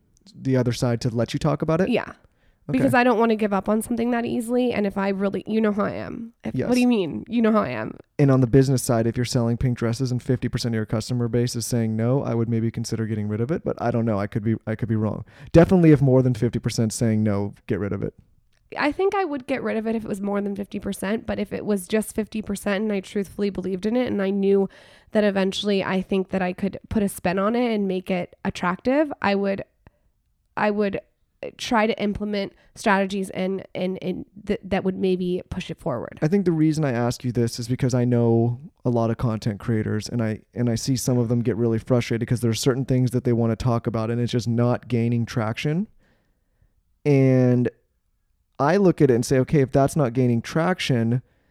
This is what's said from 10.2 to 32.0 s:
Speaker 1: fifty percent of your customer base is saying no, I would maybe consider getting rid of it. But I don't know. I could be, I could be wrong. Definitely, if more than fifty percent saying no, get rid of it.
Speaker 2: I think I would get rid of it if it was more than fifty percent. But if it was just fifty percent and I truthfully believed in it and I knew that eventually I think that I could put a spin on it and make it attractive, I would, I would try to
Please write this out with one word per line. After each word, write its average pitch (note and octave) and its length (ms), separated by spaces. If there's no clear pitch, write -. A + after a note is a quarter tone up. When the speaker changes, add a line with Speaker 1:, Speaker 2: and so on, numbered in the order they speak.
Speaker 1:
fifty B2+ 260
percent A#2 240
of A2+ 40
your G#2+ 100
customer A#2+ 400
base A#2+ 300
is A2+ 100
saying A2+ 300
no, A#2+ 260
I A#2+ 120
would A#2 140
maybe A2+ 220
consider A2+ 360
getting G#2 220
rid G#2+ 120
of A#2+ 100
it. F3 140
But - 180
I A#2 80
don't A#2 160
know. G#2+ 120
I G2+ 100
could G#2+ 160
be, A2+ 100
I A2 120
could G2+ 120
be A2+ 80
wrong. G#2+ 280
Definitely, E3+ 400
if C#3 100
more C3 220
than B2+ 120
fifty A#2 260
percent A2+ 320
saying A2 300
no, G2+ 300
get G2 140
rid G2+ 120
of G2 100
it. - 120
Speaker 2:
I D4 140
think G4 220
I G4 100
would C#4+ 240
get B3 140
rid G#3+ 140
of A3 120
it A3+ 80
if A3 80
it A3 40
was G#3 120
more G3+ 200
than G3+ 140
fifty G3+ 240
percent. G3 480
But G3+ 140
if G#3 120
it - 140
was G3+ 220
just G#3+ 260
fifty G#3+ 280
percent G3+ 420
and G#3+ 80
I G3 80
truthfully G3+ 500
believed F#3+ 360
in A3+ 100
it B3+ 100
and G3+ 160
I F#3+ 80
knew G3 380
that G#3 140
eventually G3 580
I F#3 180
think F#3+ 280
that F#3+ 120
I F3+ 120
could - 260
put G#3+ 140
a G3 60
spin F#3 320
on G#3+ 160
it A#3+ 180
and G3+ 140
make F#3 200
it F3+ 360
attractive, B3 760
I G3+ 140
would, G3 300
I G#3+ 140
would G#3 300
try A3 300
to - 160